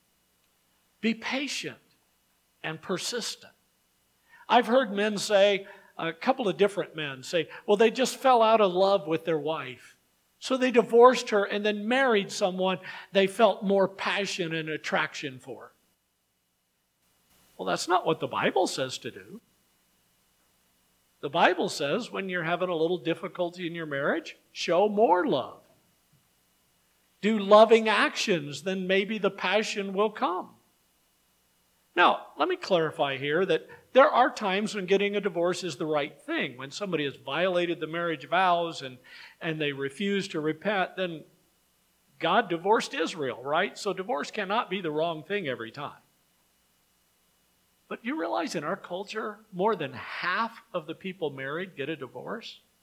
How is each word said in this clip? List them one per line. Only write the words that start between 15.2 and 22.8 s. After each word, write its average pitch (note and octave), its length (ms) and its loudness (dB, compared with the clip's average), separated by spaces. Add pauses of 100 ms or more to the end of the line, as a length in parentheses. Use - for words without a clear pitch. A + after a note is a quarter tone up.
for." A#2 340 -16 (1800)
Well, F#3 100 -8
that's - 220 -2
not F4 180 2
what D#3+ 140 0
the C#3+ 60 -6
Bible A#2+ 400 0
says C3 320 -6
to - 120 -10
do. C#3 300 -18 (1800)
The D3 80 -6
Bible G#3+ 380 2
says D#3+ 440 -4
when G3 160 -6
you're F3+ 160 -4
having F3 240 -2
a F3 80 -2
little E3 220 2